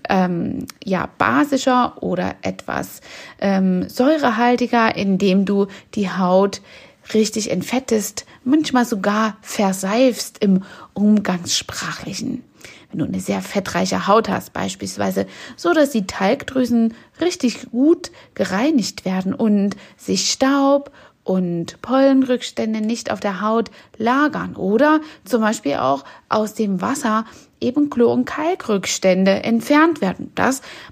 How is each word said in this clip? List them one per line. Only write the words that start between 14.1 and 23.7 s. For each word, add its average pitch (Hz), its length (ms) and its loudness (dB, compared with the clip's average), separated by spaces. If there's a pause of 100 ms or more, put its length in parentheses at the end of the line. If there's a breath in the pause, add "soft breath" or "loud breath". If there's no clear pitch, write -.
hast, - 260 -6
beispielsweise, 190 720 -4 (300 loud breath)
so 339 180 0
dass 294 160 4
die 196 160 -2
Talgdrüsen 226 880 0 (260 loud breath)
richtig 320 500 -2
gut 302 400 2 (240 loud breath)
gereinigt 208 720 0
werden 190 300 -2
und 202 420 0 (220 loud breath)
sich - 320 -2
Staub 277 600 2 (320 loud breath)
und 175 600 -2
Pollenrückstände 247 960 0
nicht 226 300 -4
auf 196 100 -4
der 196 220 -4
Haut 220 280 0 (280 loud breath)